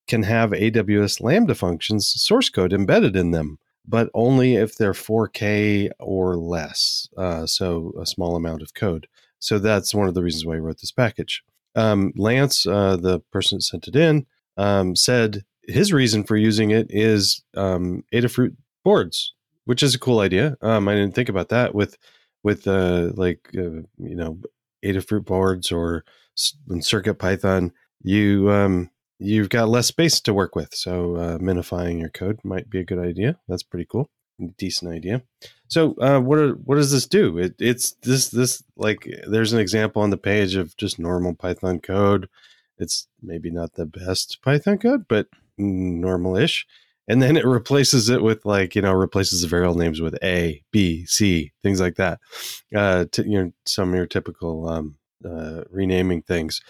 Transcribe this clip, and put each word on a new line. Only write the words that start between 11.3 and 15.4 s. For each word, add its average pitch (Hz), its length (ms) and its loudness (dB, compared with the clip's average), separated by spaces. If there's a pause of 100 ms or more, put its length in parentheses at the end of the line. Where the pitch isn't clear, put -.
Um, 107 420 2
Lance, 127 500 2
uh, 95 300 2
the 87 240 0 (120)
person 98 260 -2
that - 40 -6
sent - 240 -6
it 92 100 -2
in, 156 300 4 (300)
um, 98 400 2
said 113 480 0 (180)